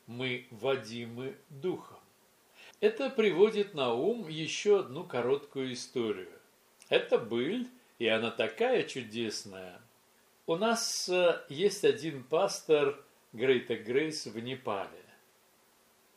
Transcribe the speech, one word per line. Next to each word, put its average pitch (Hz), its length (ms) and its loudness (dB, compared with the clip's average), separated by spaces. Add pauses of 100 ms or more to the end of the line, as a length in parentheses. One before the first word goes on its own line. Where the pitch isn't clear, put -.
«Мы 123 420 -6
водимы 117 880 -6 (120)
Духом». 151 500 -8 (800)
Это 247 300 2
приводит 202 640 4
на 127 180 2
ум 185 340 0
ещё 160 520 2
одну 135 240 -8
короткую 131 680 -2
историю. 110 600 -4 (560)
Это - 300 4
быль, 139 500 -2 (300)
и 113 80 0
она 110 240 2
такая 190 520 2
чудесная. 104 960 -8 (680)
У 165 80 0
нас, 220 520 -2
э, 180 400 4
есть 175 380 2
один 139 380 2
пастор 156 760 2 (320)
Грейта 120 440 2
Грейс 135 480 -2
в 110 140 -10
Непале. 113 500 -6 (1300)